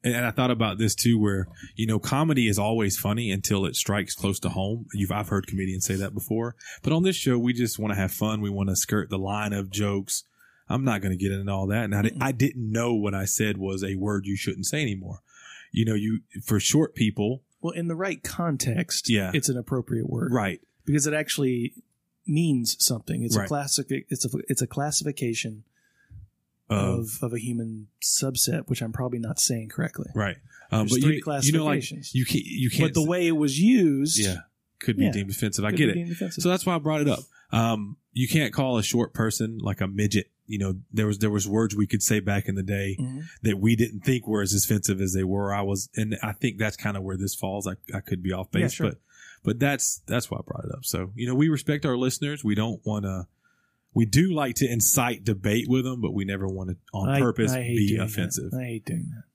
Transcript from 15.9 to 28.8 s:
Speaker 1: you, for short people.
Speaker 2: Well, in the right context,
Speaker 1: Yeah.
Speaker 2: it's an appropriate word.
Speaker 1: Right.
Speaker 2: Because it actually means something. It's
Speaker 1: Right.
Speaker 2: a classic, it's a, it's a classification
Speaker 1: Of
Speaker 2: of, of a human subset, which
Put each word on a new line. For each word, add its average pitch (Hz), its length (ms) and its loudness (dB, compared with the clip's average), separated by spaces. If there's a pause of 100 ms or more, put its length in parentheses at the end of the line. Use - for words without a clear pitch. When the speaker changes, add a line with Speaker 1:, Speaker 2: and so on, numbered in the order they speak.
Speaker 1:
you, 110 260 0 (240)
for 107 160 2
short - 340 2
people. 107 480 0 (200)
Speaker 2:
Well, 170 100 -4
in 170 160 -4
the 165 80 -4
right 185 260 -6
context, - 840 -2
Speaker 1:
Yeah. 101 240 2
Speaker 2:
it's 147 160 0
an 127 80 -2
appropriate 120 540 -4
word. 120 200 -2
Speaker 1:
Right. 104 300 0 (240)
Speaker 2:
Because 147 220 2
it 151 80 0
actually 131 580 -2 (540)
means 147 580 2
something. 117 380 -2
It's 113 120 0
Speaker 1:
Right. 98 120 2
Speaker 2:
a - 20 -8
classic, 143 380 -2 (240)
it's - 160 -2
a, - 120 -4 (120)
it's - 100 2
a 120 60 0
classification 131 1000 -4 (1040)
Speaker 1:
Of 98 300 4
Speaker 2:
of, 113 220 -6
of 117 120 -2
a 117 40 -2
human 113 500 -6 (120)
subset, 143 680 0
which 127 120 -2